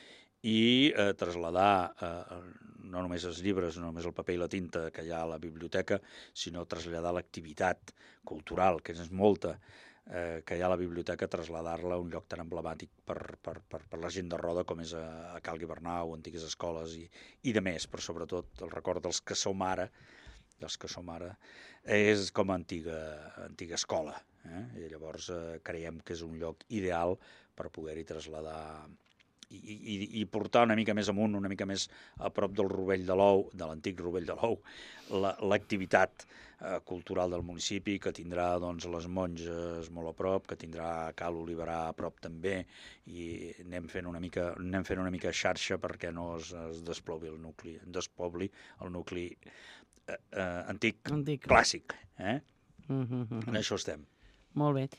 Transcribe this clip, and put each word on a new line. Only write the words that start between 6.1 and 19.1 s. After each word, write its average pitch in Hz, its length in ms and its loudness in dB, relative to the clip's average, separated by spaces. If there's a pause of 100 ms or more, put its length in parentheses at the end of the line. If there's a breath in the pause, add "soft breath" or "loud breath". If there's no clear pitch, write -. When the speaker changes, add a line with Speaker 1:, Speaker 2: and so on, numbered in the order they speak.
Speaker 1:
sinó 85 320 -6
traslladar 85 480 -2
l'activitat 87 800 -2 (340 soft breath)
cultural, 90 560 2
que 85 140 -8
és 85 160 -8
molta, 92 400 6 (580 loud breath)
eh, 85 340 -4
que 90 140 -4
hi 87 40 2
ha 90 40 4
a 92 80 6
la 87 60 0
biblioteca, 85 500 -2
traslladar-la 85 640 -2
a 90 60 0
un 87 80 -6
lloc 80 180 -8
tan 85 140 -6
emblemàtic 82 480 -6 (140)
per, 85 140 -6 (220)
per, 80 220 -8
per, - 260 -10
per 82 140 -6
la 85 80 -2
gent 90 180 -4
de 85 100 -2
Roda 85 260 0
com 85 160 -4
és 82 140 -6
a, 80 100 -6 (300)
a 82 60 -10
Cal 82 180 -6
Guibernau, 82 560 -4
antigues 80 320 -10
escoles 82 520 -4
i, 82 60 -12 (380 loud breath)
i 131 100 0
de 104 100 6
més, 87 240 -2
però - 160 -8
sobretot 85 600 -6
el 85 80 -8
record 82 320 -2
dels 85 180 -2